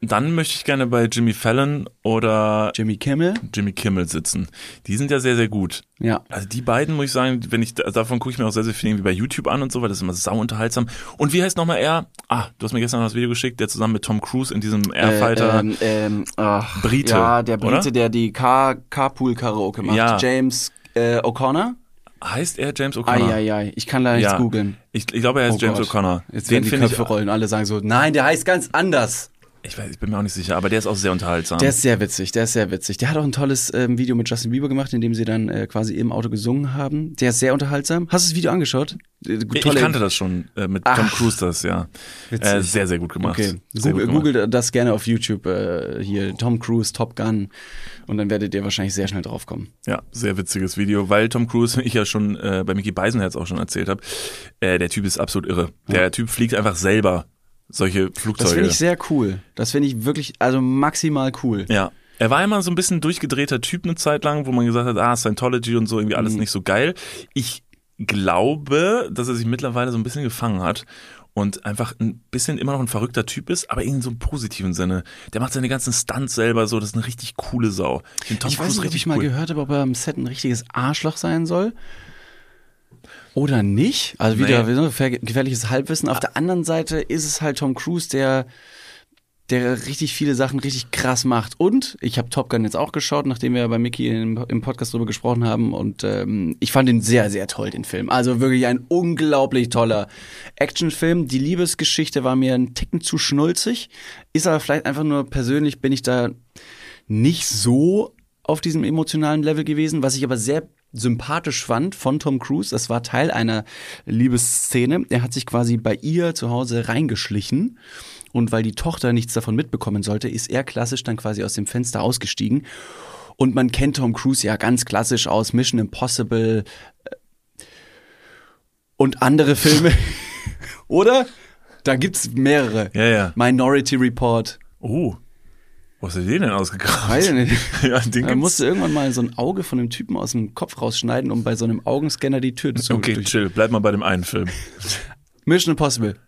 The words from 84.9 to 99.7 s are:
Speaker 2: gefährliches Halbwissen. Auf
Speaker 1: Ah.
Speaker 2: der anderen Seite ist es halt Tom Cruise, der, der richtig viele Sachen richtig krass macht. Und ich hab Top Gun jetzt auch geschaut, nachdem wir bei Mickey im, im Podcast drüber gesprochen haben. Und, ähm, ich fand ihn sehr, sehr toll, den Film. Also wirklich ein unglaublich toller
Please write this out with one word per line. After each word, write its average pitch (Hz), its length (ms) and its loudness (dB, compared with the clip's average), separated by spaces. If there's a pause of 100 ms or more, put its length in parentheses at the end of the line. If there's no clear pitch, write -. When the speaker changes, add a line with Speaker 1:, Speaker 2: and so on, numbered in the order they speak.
Speaker 2:
gefährliches 117 520 -2
Halbwissen. 135 380 -2
Auf 127 100 0
Speaker 1:
Ah. - 20 -4
Speaker 2:
der - 160 -4
anderen 175 280 0
Seite 160 360 -2
ist 156 240 -4
es 147 180 -4
halt 147 160 -2
Tom 131 160 0
Cruise, 165 340 -4
der, 135 380 0 (1040)
der 123 360 0
richtig 139 280 -4
viele 143 220 0
Sachen 131 240 0
richtig 131 320 -6
krass 127 320 0
macht. 120 340 0
Und 214 420 2
ich 117 160 -2
hab 120 140 -2
Top - 180 -2
Gun 117 160 2
jetzt 107 120 -2
auch 117 160 -2
geschaut, 147 340 -2
nachdem 123 280 -2
wir 120 140 0
bei 113 100 0
Mickey 120 300 0
im, 113 400 -2
im 117 140 0
Podcast 123 320 -6
drüber 117 100 0
gesprochen 117 400 0
haben. 113 300 0
Und, 101 300 -6
ähm, 101 560 -2
ich - 120 -2
fand 131 160 6
ihn 117 140 6
sehr, 110 260 4
sehr 98 200 -4
toll, 107 220 -6
den - 140 -10
Film. 92 240 -6
Also 123 320 2
wirklich 127 260 4
ein 123 220 0
unglaublich 147 800 2
toller 113 380 2 (500)